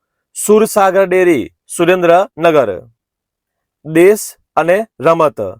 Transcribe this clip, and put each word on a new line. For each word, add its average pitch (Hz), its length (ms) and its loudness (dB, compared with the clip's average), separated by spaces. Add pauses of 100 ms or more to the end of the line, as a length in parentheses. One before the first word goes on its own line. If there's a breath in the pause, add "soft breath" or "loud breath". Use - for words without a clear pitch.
(340)
સુરસાગર 196 680 0
ડેરી 175 460 0 (160)
સુરેન્દ્રનગર. 165 1160 0 (1000)
દેશ 175 520 0 (200)
અને 185 300 -2 (140)
રમત. 156 400 0 (200)